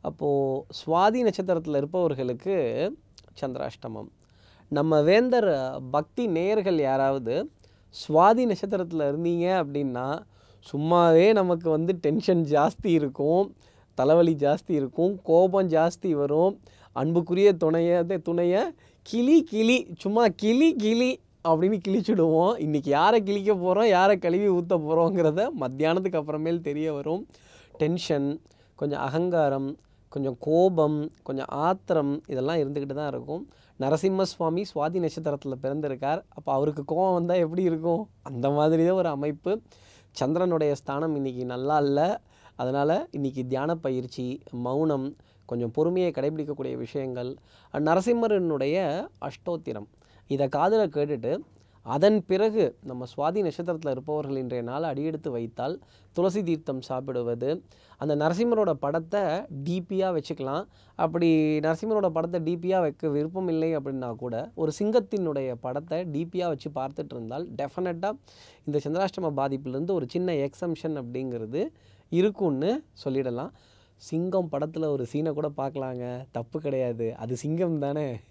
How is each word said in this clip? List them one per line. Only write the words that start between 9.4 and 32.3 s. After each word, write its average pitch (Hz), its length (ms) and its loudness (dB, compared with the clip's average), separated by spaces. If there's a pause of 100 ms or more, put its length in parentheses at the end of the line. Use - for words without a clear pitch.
அப்படின்னா, 143 720 -2 (540)
சும்மாவே 170 600 6
நமக்கு 175 360 2
வந்து 165 240 2
டென்ஷன் 170 500 2
ஜாஸ்தி 147 440 2
இருக்கும், 156 680 2 (380)
தலைவலி 160 420 6
ஜாஸ்தி 143 360 0
இருக்கும், 165 520 0
கோபம் 185 460 4
ஜாஸ்தி 165 420 2
வரும். 151 480 2 (320)
அன்புக்குரிய 170 600 4
துணைய, 170 500 2
துணைய 175 720 0 (280)
கிளி 277 420 4
கிளி, 226 440 2 (100)
சும்மா 220 300 2
கிளி 240 480 4
கிளி 233 440 0 (240)
அப்படின்னு 175 440 2
கிழிச்சுடுவோம். 185 720 2
இன்னைக்கு 151 320 -2
யாரை 196 320 4
கிழிக்க 202 300 0
போறோம், 185 340 2
யாரை 190 300 6
கழுவி 185 320 0
ஊத்த 175 280 2
போறோங்கிறத 165 720 2 (100)
மத்தியானத்துக்கு 160 600 0
அப்புறமேல் 156 420 -4
தெரிய 156 320 -4
வரும். 156 340 -6 (500)
டென்ஷன், 151 640 0 (340)
கொஞ்சம் 143 240 -4
அகங்காரம், 143 800 0 (320)
கொஞ்சம் 135 300 -4
கோபம், 156 720 2 (120)
கொஞ்சம் 135 240 -6
ஆத்திரம், 156 800 0
இதெல்லாம் 143 300 -2